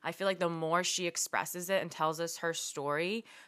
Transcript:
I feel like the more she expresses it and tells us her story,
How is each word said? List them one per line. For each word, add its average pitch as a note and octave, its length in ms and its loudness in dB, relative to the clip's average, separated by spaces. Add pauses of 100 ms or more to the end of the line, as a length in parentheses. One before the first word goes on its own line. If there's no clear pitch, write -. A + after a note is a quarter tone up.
I D#3 80 -2
feel F#3+ 160 -2
like F#3+ 120 2
the F3 100 4
more E3 340 2
she F3 240 0
expresses F3 640 -2
it F#3+ 120 4
and E3+ 100 -6
tells D#3 280 2
us E3+ 180 -4
her E3 160 0
story, D#3+ 720 -2 (220)